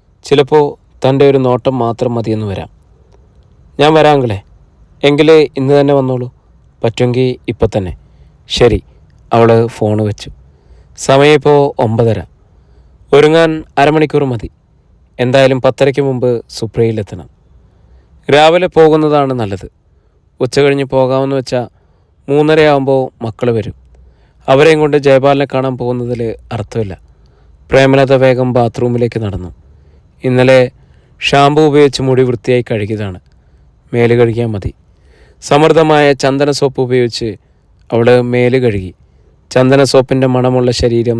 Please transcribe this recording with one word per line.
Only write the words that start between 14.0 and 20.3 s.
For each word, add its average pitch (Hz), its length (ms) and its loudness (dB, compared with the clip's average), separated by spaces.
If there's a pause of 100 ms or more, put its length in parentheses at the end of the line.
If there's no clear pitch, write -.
മതി. 123 240 -6 (680)
എന്തായാലും 131 420 2
പത്തരയ്ക്ക് 135 420 0
മുമ്പ് 127 280 -2 (200)
സുപ്രിയയിലെത്തണം. 110 800 -6 (1000)
രാവിലെ 160 400 4
പോകുന്നതാണ് 151 640 2
നല്ലത്. 101 340 -8 (720)